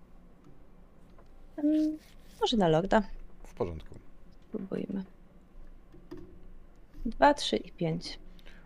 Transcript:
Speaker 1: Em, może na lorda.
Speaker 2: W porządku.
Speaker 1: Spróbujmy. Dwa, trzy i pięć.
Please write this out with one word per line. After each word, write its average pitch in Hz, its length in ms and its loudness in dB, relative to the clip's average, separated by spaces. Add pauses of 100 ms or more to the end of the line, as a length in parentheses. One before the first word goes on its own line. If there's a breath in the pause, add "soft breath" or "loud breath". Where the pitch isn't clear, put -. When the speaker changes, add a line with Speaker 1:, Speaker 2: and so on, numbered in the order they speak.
(1600)
Speaker 1:
Em, 311 420 4 (420)
może - 160 4
na 185 120 6
lorda. 190 340 6 (440)
Speaker 2:
W - 80 -16
porządku. 85 400 -6 (540)
Speaker 1:
Spróbujmy. 196 560 -6 (2000)
Dwa, 277 280 6
trzy - 220 0
i - 160 -6
pięć. 165 460 -4 (480 soft breath)